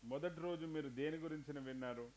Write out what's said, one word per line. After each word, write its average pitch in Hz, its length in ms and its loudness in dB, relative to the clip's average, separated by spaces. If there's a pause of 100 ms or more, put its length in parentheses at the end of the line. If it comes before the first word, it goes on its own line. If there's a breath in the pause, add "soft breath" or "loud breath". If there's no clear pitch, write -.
మొదటి 151 360 2
రోజు 165 260 0
మీరు 156 220 0
దేని 143 280 2
గురించిన 156 420 -2
విన్నారు? 127 580 -2